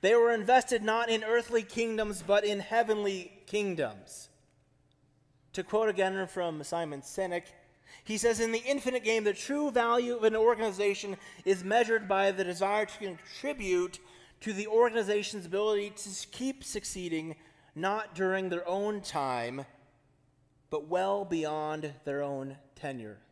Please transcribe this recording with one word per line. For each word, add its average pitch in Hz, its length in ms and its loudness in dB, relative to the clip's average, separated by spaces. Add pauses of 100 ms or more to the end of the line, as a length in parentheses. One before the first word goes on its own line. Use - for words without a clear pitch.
They 202 140 6
were 233 160 6
invested 233 500 4
not 226 300 0
in 220 120 0
earthly 233 380 2
kingdoms, 214 640 -2
but 202 180 4
in 208 160 0
heavenly 208 720 0 (140)
kingdoms. 160 840 -4 (1200)
To 190 100 -6
quote 214 260 2
again 190 360 0
from 165 380 -4
Simon 156 380 -4
Sinek, 175 420 -4 (600)
he 214 140 -6
says, 226 220 2
"In 226 120 0
the 226 140 -2
infinite 254 380 0
game, 220 220 2
the 208 80 2
true 285 360 -2
value 240 460 2
of 220 80 -4
an 220 120 4
organization 208 840 2 (280)
is 185 180 2
measured 220 440 2
by 196 240 4
the 190 120 -2
desire 190 440 0
to - 100 -16
contribute 185 1000 -4 (400)
to 220 140 -6
the 196 120 -4
organization's 214 800 2
ability 202 460 0
to - 180 -12
s-, - 220 -10
keep 269 320 -6
succeeding, 165 720 -6 (400)
not 196 400 -4
during 190 340 0
their 175 180 -2
own 202 340 -2
time, 131 680 -2 (1040)
but 151 160 -4
well 190 380 2
beyond 156 680 -2 (120)
their 143 180 -2
own 139 340 -6 (160)
tenure." 117 460 -10 (120)